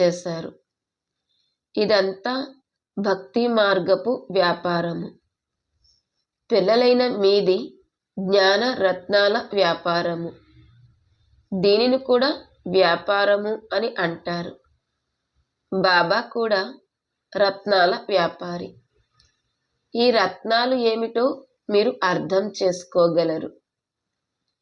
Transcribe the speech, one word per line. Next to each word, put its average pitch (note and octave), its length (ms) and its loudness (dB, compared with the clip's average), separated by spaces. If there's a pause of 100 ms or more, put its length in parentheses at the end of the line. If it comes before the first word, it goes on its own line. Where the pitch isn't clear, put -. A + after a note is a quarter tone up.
చేశారు. E3+ 500 -2 (1200)
ఇదంతా G3+ 600 0 (640)
భక్తి G3+ 500 -2
మార్గపు G3 640 0 (180)
వ్యాపారము. E3+ 800 -2 (1400)
పిల్లలైన A#3+ 520 4 (140)
మీది G3 420 2 (580)
జ్ఞాన G3 460 2 (120)
రత్నాల G3+ 640 0 (160)
వ్యాపారము. E3+ 800 -2 (1200)
దీనిని G#3+ 460 2
కూడా B3+ 320 0 (380)
వ్యాపారము G3+ 840 2 (200)
అని G#3+ 260 -2
అంటారు. E3+ 560 -6 (1160)
బాబా F3+ 480 2
కూడా A3+ 420 -2 (720)
రత్నాల G3 600 2 (140)
వ్యాపారి. F3 600 -4 (1200)
ఈ A#3 160 0
రత్నాలు A3+ 640 0
ఏమిటో A3+ 520 -2 (440)
మీరు G#3+ 220 2 (120)
అర్థం F3+ 440 0
చేసుకోగలరు. E3+ 1040 0 (1120)